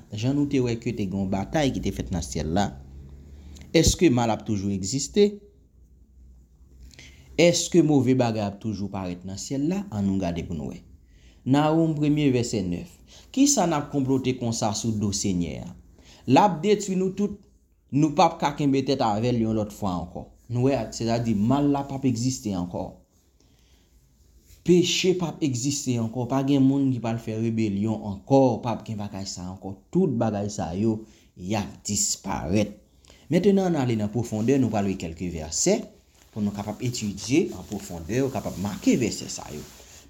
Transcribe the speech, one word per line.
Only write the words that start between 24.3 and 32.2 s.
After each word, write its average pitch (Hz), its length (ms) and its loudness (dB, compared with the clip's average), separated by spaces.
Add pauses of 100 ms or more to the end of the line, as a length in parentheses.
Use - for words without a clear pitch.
Peche 175 560 4
p 175 80 -4
ap 151 160 -8
egziste 131 560 -2
ankò. 113 320 -4
Pa 135 160 0
gen 139 220 4
moun 135 260 2
ki 113 80 -4
pa 113 140 -2
l 117 80 -6
fè 110 180 -4
rebelyon 110 720 0
ankò, 127 500 2
pa 117 240 -4
gen 107 160 -8
bagay 101 240 -10
sa 90 240 -10
ankò. 95 240 -12 (160)
Tout 170 320 2
bagay 104 320 -2
sa 82 240 -6
yo, 110 220 0 (420)
y 98 160 -2
ap - 300 -8
disparèt. 98 880 -2 (560)